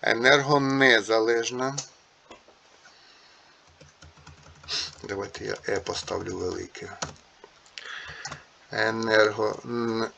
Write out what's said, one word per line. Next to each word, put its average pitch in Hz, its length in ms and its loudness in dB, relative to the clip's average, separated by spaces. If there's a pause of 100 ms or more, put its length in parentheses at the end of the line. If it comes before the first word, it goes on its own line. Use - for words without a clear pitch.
Енергонезалежна. 127 1700 4 (3250)
Давайте 98 400 -8
я 101 120 -4 (120)
Е 101 120 -2
поставлю 92 560 -6
велике. 90 520 -8 (1800)
Енерго-, 110 920 2
н-, 117 540 -4